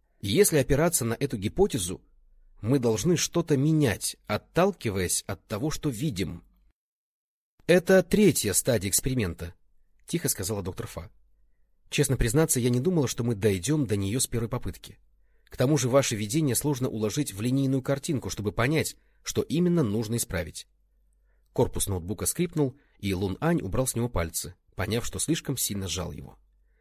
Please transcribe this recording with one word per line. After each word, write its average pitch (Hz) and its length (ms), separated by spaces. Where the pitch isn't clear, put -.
«Если 151 360
опираться 143 460
на 117 120
эту 135 220
гипотезу, 98 640
мы 123 180
должны 120 380
что-то 165 400
менять, 143 580
отталкиваясь 107 1000
от - 200
того, 117 240
что - 180
видим». 101 540
«Это 185 380
третья 160 500
стадия 101 360
эксперимента», 92 640
тихо 165 240
сказала 101 320
доктор 90 240
Фа. - 240
«Честно 135 260
признаться, 127 440
я 123 100
не 123 100
думала, 156 280
что - 160
мы 120 100
дойдем 107 540
до 104 100
нее 98 220
с - 80
первой 117 200
попытки. - 520
К - 120
тому 139 200
же 123 120
ваши 127 260
видения 113 400
сложно 131 320
уложить 110 460
в 98 80
линейную 131 400
картинку, 135 480
чтобы 104 220
понять, 127 440
что - 180
именно 175 400
нужно 110 360
исправить». 85 500
Корпус - 360
ноутбука 92 400
скрипнул, 156 500
и 98 140
Лун 95 280
Ань 160 200
убрал 104 260
с - 80
него 120 140
пальцы, 82 460
поняв, 104 300
что - 140
слишком 147 380
сильно 98 300
сжал 82 240
его. - 260